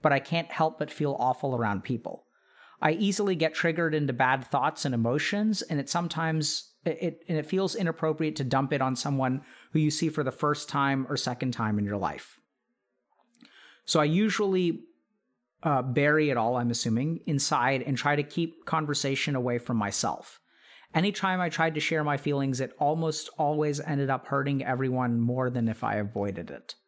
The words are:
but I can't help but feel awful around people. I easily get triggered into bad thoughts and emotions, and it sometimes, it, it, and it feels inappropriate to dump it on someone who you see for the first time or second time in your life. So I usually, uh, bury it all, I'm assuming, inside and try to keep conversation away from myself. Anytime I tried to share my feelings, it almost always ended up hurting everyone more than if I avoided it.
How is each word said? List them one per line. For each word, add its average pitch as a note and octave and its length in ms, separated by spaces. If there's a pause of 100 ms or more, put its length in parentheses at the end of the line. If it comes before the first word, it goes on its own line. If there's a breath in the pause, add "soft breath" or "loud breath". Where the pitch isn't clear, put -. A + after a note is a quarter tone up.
but D3 120
I C3+ 60
can't E3 300
help D#3+ 300
but D3+ 100
feel C#3 300
awful B2+ 380
around G#2 260
people. - 400 (580 loud breath)
I D#3 120
easily G3 420
get D#3 180
triggered E3 400
into D3 200
bad B2+ 320
thoughts D3 400
and C3 100
emotions, D3+ 680
and D#3 160
it C#3 120
sometimes, D#3+ 840 (140)
it, E3 160
it, - 260
and E3 100
it D3+ 100
feels F#3 280
inappropriate D#3+ 600
to C#3 80
dump C3+ 260
it C#3 100
on C3 140
someone C3+ 460 (320 loud breath)
who D#3+ 60
you D3+ 120
see D#3+ 160
for D3+ 160
the C3 80
first D3 380
time C#3 400
or D3 80
second B2+ 340
time G#2+ 260
in G#2 60
your G2+ 140
life. D2+ 420 (1400 loud breath)
So - 160
I D3 60
usually, F#3+ 800 (760)
uh, C#3 220
bury C#3+ 480
it B2 60
all, A#2 180
I'm A#2+ 160
assuming, B2+ 560
inside C3+ 560
and C#3 120
try D3 200
to D3 80
keep E3 420
conversation D3 720
away B2 240
from A#2+ 180
myself. - 640 (560 loud breath)
Anytime F#3 440
I F3 100
tried D#3+ 260
to D3+ 40
share D#3 240
my D3 140
feelings, C#3 420
it C3 200
almost D#3 580
always D3+ 420
ended C#3 300
up C3 160
hurting C#3 400
everyone B2+ 540
more B2 320
than A#2 180
if A2 140
I G#2+ 140
avoided G2+ 520
it. - 240 (140)